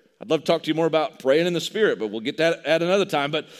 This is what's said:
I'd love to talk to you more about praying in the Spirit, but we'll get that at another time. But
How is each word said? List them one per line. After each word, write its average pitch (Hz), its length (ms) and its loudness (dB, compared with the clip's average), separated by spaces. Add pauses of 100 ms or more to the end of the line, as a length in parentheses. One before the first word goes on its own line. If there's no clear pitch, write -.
(180)
I'd 107 120 -8
love 156 100 2
to - 60 -14
talk 165 160 0
to - 60 -8
you 160 60 0
more 165 120 0
about 156 320 -2
praying 147 280 2
in 180 60 0
the 165 80 -2
Spirit, 165 380 0
but 107 80 -4
we'll 107 140 -6
get 120 180 -6
that 165 260 0
at 160 180 2
another 185 220 2
time. 147 260 -2
But 147 180 -4 (120)